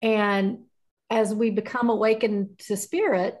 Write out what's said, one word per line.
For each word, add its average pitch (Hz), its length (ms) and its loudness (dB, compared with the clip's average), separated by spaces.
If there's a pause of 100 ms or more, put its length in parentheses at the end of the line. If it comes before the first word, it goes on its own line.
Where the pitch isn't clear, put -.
And 202 600 0 (500)
as 214 240 2
we 226 160 0
become 233 400 -2
awakened 214 680 0 (100)
to 202 80 -2
spirit, 220 640 -2